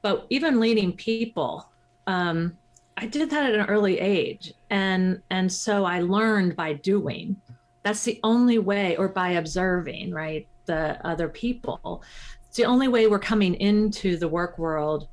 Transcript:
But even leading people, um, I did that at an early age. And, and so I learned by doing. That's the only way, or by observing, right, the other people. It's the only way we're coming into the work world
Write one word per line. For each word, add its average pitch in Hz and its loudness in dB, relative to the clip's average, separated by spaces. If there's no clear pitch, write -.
But 196 -2
even 269 2
leading 220 2
people, 226 -4
um, 175 -2
I 226 -6
did 294 -2
that 294 0
at 226 2
an 214 2
early 202 2
age. - -2
And, 185 0
and 185 0
so 202 0
I 175 -2
learned 196 2
by 160 -4
doing. 190 -2
That's 208 -2
the 226 -4
only 233 4
way, 196 0
or 190 0
by 185 -2
observing, 175 -2
right, 156 -8
the 160 -2
other 165 -2
people. - -8
It's - -12
the 233 4
only 254 4
way 233 4
we're 208 4
coming 202 2
into 208 2
the 165 -2
work 170 -2
world 156 -2